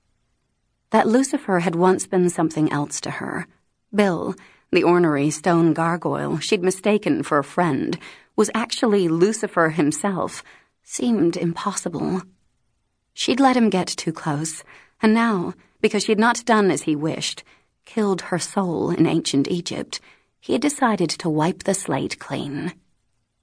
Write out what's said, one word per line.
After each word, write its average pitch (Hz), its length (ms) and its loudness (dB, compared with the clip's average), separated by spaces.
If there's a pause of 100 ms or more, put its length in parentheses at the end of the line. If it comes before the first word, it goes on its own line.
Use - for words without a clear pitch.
(880)
That 220 180 2
Lucifer 233 520 2
had 170 160 0
once 185 320 2
been 180 220 2
something 160 420 0
else 147 300 -4
to - 100 -8
her. - 360 -8 (460)
Bill, 196 400 0 (380)
the 180 120 4
ornery 156 460 4
stone 165 440 2
gargoyle 151 680 -2
she'd 185 240 0
mistaken 202 580 0
for 160 160 0
a 139 60 2
friend, 147 560 -2 (360)
was 214 200 2
actually 220 520 0
Lucifer 175 640 2
himself, 156 720 -2 (380)
seemed 190 560 0
impossible. 170 840 -4 (920)
She'd - 260 -2
let 262 160 6
him 233 140 4
get 185 180 0
too - 240 -6
close, 156 520 -6 (380)
and 220 120 4
now, 220 400 0 (280)
because 214 220 2
she'd 220 140 2
not 226 280 2
done 208 260 4
as 143 120 -2
he 156 120 0
wished, 147 480 -6 (420)
killed 202 360 0
her - 180 -4
soul 175 520 -2
in 165 140 4
ancient 160 440 0
Egypt, - 500 -6 (400)
he - 140 -4
had 254 80 0
decided 220 480 0
to - 200 -4
wipe 156 340 0
the 196 100 0
slate - 440 -4
clean, 147 560 -8 (680)